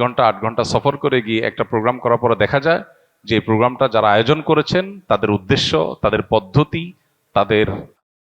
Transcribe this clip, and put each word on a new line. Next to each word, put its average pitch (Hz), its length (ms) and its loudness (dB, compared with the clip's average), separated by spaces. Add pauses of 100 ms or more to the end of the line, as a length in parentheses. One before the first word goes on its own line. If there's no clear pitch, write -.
ঘন্টা 123 280 0
আট 101 140 0
ঘন্টা 113 200 -2 (100)
সফর 139 200 0 (100)
করে 135 140 0 (100)
গিয়ে 113 220 0
একটা - 220 -4
প্রোগ্রাম 120 320 -2
করার 117 200 0
পরে 117 200 2
দেখা 117 220 2
যায় 165 160 0 (460)
যে 117 100 -2
এই 104 100 0
প্রোগ্রামটা 123 380 2 (100)
যারা 107 200 2
আয়োজন 120 240 2 (100)
করেছেন 160 360 0 (240)
তাদের 104 280 0
উদ্দেশ্য, 101 340 -2 (320)
তাদের 107 180 0 (120)
পদ্ধতি, 120 500 0 (540)
তাদের 104 280 2 (720)